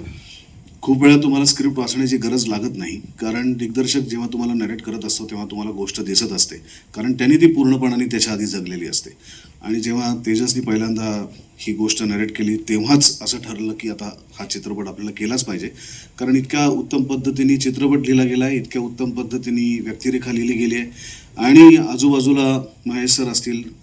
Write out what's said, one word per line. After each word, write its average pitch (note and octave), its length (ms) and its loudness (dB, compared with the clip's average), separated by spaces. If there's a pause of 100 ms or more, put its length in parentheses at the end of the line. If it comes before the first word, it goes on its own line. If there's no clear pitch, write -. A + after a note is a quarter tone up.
(840)
खूप C3+ 200 2
वेळा C#3+ 140 8
तुम्हाला C#3 280 2
स्क्रिप्ट C3+ 340 0
वाचण्याची B2+ 380 -2
गरज A#2 300 0
लागत G#2 300 -4
नाही, F2+ 200 -8
कारण A#2 560 -4
दिग्दर्शक B2 480 -2
जेव्हा A#2 320 -6
तुम्हाला A#2+ 220 -4
नरेट A2 280 -4
करत A2 220 -10
असतो G#2+ 200 -4
तेव्हा G#2 220 -10
तुम्हाला G#2 240 -8
गोष्ट G2 340 -8
दिसत G2 280 -2
असते, - 240 -4 (380)
कारण A#2 180 -2
त्यांनी B2+ 240 4
ती E3 100 8
पूर्णपणाने C3 580 2
त्याच्या A2 280 -2
आधी G#2 140 -4
जगलेली F2+ 400 -8
असते. - 240 -6 (520)
आणि A2 180 -4
जेव्हा A#2+ 340 -4 (120)
तेजसने B2 360 0
पहिल्यांदा A2 640 -4 (320)
ही G#2+ 140 -6
गोष्ट G#2+ 300 -2
नरेट G#2 360 -4
केली G#2+ 180 -2
तेव्हाच A2+ 680 0
असं A#2 160 -4
ठरलं A2 420 -8
की A2+ 80 -8
आता G#2 220 -10 (280)
हा G#2 60 -10
चित्रपट G2 440 -10
आपल्याला G#2 220 -10
केलाच A2+ 340 -4
पाहिजे, F#2+ 260 -8 (480)
कारण B2+ 180 0
इतक्या D3 300 0
उत्तम C3 360 0
पद्धतीने C3+ 540 0
चित्रपट C3+ 420 0
लिहिला C3 260 2
गेला B2+ 200 0
आहे, C3+ 120 0
इतक्या B2 260 -6
उत्तम A#2+ 280 -6
पद्धतीने A#2+ 680 -2
व्यक्तिरेखा B2 520 -4
लिहिली A#2 200 -2
गेली A#2 220 0
आहे A#2+ 100 -4 (540)
आणि D#3+ 380 12
आजूबाजूला C3+ 880 2 (220)
महेश B2 240 -2
सर C3 140 2
असतील, A#2 380 -4 (200)